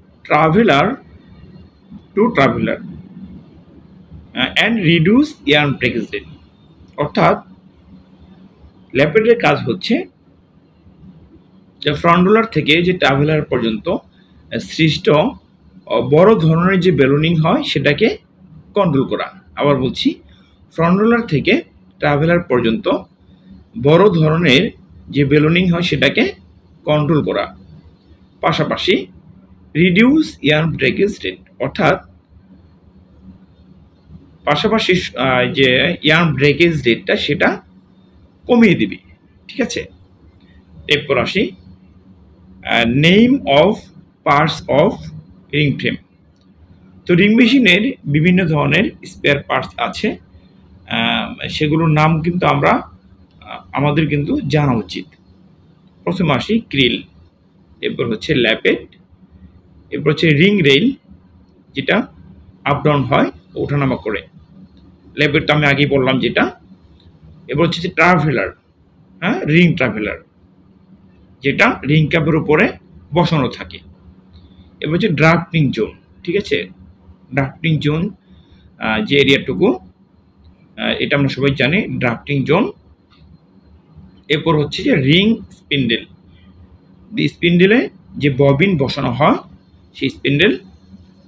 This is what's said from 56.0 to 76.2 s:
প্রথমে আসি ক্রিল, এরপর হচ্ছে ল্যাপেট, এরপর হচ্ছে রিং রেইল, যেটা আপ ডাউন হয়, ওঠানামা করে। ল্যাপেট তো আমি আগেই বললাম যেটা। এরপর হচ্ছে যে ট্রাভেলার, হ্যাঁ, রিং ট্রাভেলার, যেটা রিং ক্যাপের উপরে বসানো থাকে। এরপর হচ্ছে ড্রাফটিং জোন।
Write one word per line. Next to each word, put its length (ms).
প্রথমে 280
আসি 280
ক্রিল, 420
এরপর 280
হচ্ছে 260
ল্যাপেট, 640
এরপর 200
হচ্ছে 200
রিং 320
রেইল, 300
যেটা 320
আপ 200
ডাউন 180
হয়, 280
ওঠানামা 420
করে। 300
ল্যাপেট 300
তো 80
আমি 120
আগেই 200
বললাম 320
যেটা। 420
এরপর 180
হচ্ছে 140
যে 80
ট্রাভেলার, 600
হ্যাঁ, 240
রিং 300
ট্রাভেলার, 440
যেটা 460
রিং 180
ক্যাপের 280
উপরে 380
বসানো 340
থাকে। 300
এরপর 120
হচ্ছে 160
ড্রাফটিং 640
জোন। 220